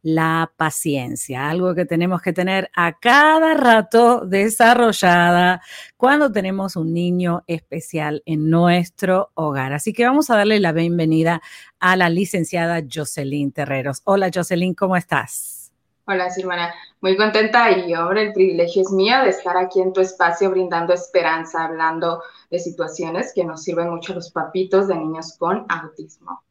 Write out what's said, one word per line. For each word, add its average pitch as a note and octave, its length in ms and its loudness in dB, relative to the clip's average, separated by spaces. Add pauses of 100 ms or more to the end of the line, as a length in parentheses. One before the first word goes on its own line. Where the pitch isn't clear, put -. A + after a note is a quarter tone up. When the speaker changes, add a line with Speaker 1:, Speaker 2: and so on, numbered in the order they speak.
Speaker 1:
la D#3+ 540 0
paciencia, C3+ 920 -4
algo F3+ 240 -2
que F3+ 100 -2
tenemos F3 380 -2
que F3+ 100 -4
tener F#3+ 440 -2
a E3+ 200 0
cada D#4 580 4
rato A#3 720 4
desarrollada F#3+ 1400 4 (360)
cuando C#4 340 4
tenemos G3 460 -4
un E3 180 -2
niño F3 540 0
especial D#3 760 -6
en D#3 240 -2
nuestro F3 840 2
hogar. C#3 380 -4
Así D3+ 200 -4
que A#3+ 140 0
vamos C#4+ 240 2
a A#3 60 4
darle G#3 240 2
la F3 100 2
bienvenida E3 720 0 (380)
a F#3 160 2
la F3+ 120 2
licenciada E3+ 800 -2
Jocelyn C#3+ 640 -6
Terreros. C3+ 540 -6
Hola, G3 280 2
Jocelyn, F3 420 -2
¿cómo F#3 200 0
estás? - 800 -4 (320)
Speaker 2:
Hola, F3+ 260 -4
Silvana. F3+ 420 -6 (280)
Muy F#3+ 160 2
contenta G#3+ 600 2
y, F3 180 -4
hombre, G3 340 0
el G3+ 40 -8
privilegio F#3 500 2
es F#3+ 100 -2
mío G3+ 320 2
de G3+ 60 4
estar F3+ 260 -4
aquí F#3 240 0
en F#3 120 -2
tu F#3+ 100 2
espacio F#3 500 0
brindando F3 420 0
esperanza, E3 680 -2
hablando E3 580 -2 (260)
de E3+ 120 -4
situaciones E3+ 720 -6
que F3+ 100 0
nos D#3+ 200 -10
sirven E3+ 260 -4
mucho E3+ 220 -10
a F3 40 -8
los E3+ 140 -12
papitos F#3+ 560 -2
de F#3+ 80 -2
niños D#3+ 420 -8
con F#3+ 320 -4
autismo. E3 840 -12